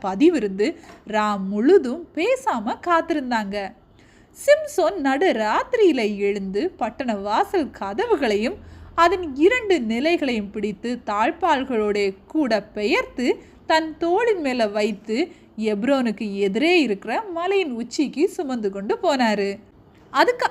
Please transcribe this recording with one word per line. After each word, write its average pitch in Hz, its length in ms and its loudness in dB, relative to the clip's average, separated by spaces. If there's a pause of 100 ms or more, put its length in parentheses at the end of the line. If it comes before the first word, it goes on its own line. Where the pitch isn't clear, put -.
பதிவிருந்து 214 720 2 (300)
ரா 208 380 -2
முழுதும் 254 680 2
பேசாம 339 720 -2
காத்திருந்தாங்க. 247 880 -2 (560)
சிம்சோன் 539 640 2
நடு 277 360 2
ராத்திரியில 233 840 2
எழுந்து 202 540 -2
பட்டண 226 460 -4
வாசல் 254 540 0
கதவுகளையும் 240 880 -2 (380)
அதன் 339 420 2
இரண்டு 392 440 4
நிலைகளையும் 240 680 0
பிடித்து 226 560 -6
தாழ்பால்களோட 220 1080 0 (100)
கூட 233 360 0
பெயர்த்து 285 920 -2 (140)
தன் 320 320 0
தோளின் 381 420 0
மேல 254 260 0
வைத்து 214 640 -2 (260)
எப்ரோனுக்கு 214 760 -2
எதிரே 226 460 2
இருக்கிற 226 420 -4
மலையின் 359 480 -2
உச்சிக்கு 254 580 -2
சுமந்து 254 420 -6
கொண்டு 196 320 -4
போனாரு. 214 560 0 (520)
அதுக்கு 440 400 2